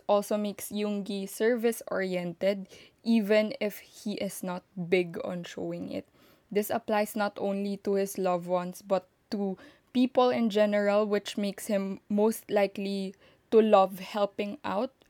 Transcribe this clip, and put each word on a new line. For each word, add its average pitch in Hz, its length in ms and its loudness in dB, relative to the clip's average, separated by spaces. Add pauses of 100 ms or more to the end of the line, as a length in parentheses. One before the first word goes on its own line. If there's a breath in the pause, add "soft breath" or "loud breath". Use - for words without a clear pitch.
also 208 280 2
makes 208 380 -6
Yoongi 202 540 -4
service-oriented, 190 1400 0 (380 loud breath)
even 214 560 4
if 208 180 -4
he - 360 -10
is - 280 -6
not 180 220 -6 (100)
big 175 480 0
on 180 220 -8
showing 175 480 -8
it. 190 160 -8 (420 soft breath)
This 208 180 0
applies 214 460 -2
not 202 240 -2
only 202 380 -2 (100)
to 202 80 2
his 196 240 -2
loved 180 300 0
ones, 180 340 -2
but 196 240 -2 (240)
to 196 260 -4 (360 loud breath)
people 247 380 4
in 233 200 0
general, 208 560 2
which 202 320 -2
makes 202 300 -6
him 196 400 -2
most 214 420 0
likely 196 640 0 (380 soft breath)
to 220 100 10
love 196 380 6
helping 202 640 -4
out 208 260 -2 (200)